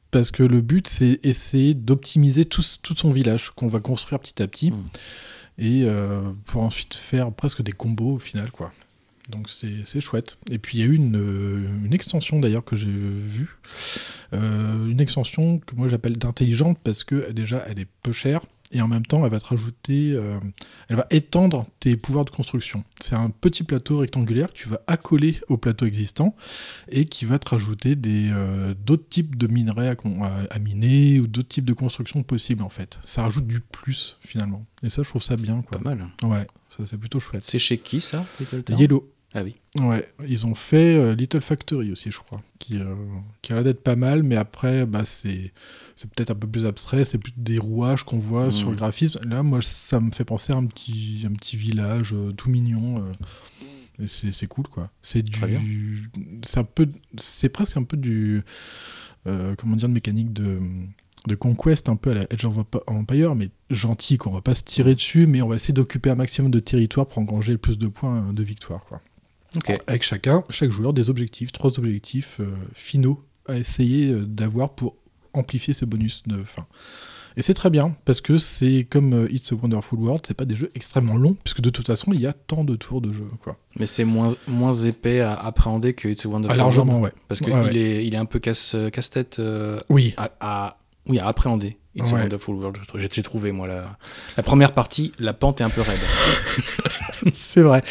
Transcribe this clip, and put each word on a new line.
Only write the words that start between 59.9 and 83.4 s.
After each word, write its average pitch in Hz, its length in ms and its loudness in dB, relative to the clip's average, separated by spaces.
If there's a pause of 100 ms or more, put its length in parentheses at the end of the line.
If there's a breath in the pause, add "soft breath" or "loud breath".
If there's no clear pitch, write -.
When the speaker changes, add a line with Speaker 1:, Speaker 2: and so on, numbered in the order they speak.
Speaker 1:
mécanique 110 380 -2
de, 101 260 -2 (720)
de 107 60 0
conquest, 127 540 2
un 120 60 2
peu 131 160 0
à 117 40 2
la 98 180 0
Age 110 140 -4
of 110 120 0
Emp-, 110 300 -4
Empire, 131 480 2
mais 98 140 -2 (200)
gentil, 117 480 0
quoi. 98 140 -4
On - 20 -4
va 95 80 -4
pas 127 140 2
se - 80 -8
tirer 131 320 4
dessus, 165 300 6
mais 135 140 6
on 123 80 2
va 113 60 0
essayer 113 200 0
d'occuper 131 360 2
un 127 60 2
maximum 131 340 0
de 120 80 4
territoire 117 480 2
pour - 120 -6
engranger 107 340 0
le 113 60 0
plus 110 200 2
de 110 80 0
points, 113 420 -2
euh, 101 40 -2
de 107 100 -2
victoire, 104 420 -8
quoi. - 160 -16 (560)
Speaker 2:
Ok. 180 200 -2 (120)
Speaker 1:
Avec 123 160 0
chacun, 135 440 2
chaque 139 220 0
joueur, 110 220 0
des 123 180 2
objectifs, 120 400 -4
trois 127 280 0
objectifs, 117 600 -4
euh, 98 160 -4 (180)
finaux 139 520 0 (240)
à 131 100 -2
essayer, 131 540 2
euh, 104 120 0
d'avoir 110 520 -2
pour - 180 -4 (380)
amplifier 131 420 -2
ses 127 120 -2
bonus 110 400 -2
de 98 180 -4
fin. - 220 -14 (720 loud breath)
Et 117 60 -2
c'est 190 120 4
très - 140 2
bien, 156 360 4
parce 127 160 2
que 156 180 4
c'est 131 500 2
comme, 139 240 4
euh, 117 200 4
It's - 200 -4
a 120 40 0
Wonderful 113 420 0
World, 123 260 0
c'est - 100 -6
pas - 100 -4
des 120 100 0
jeux 123 220 -4
extrêmement 117 400 0
longs, 151 260 6
puisque - 200 -2
de 120 80 6
toute 120 180 -4
façon, 123 240 2
il 165 80 4
y 120 80 2
a 143 40 -2
tant 156 300 -4
de 131 140 2
tours 127 240 -6
de 107 120 -2
jeu, 104 140 -6 (160)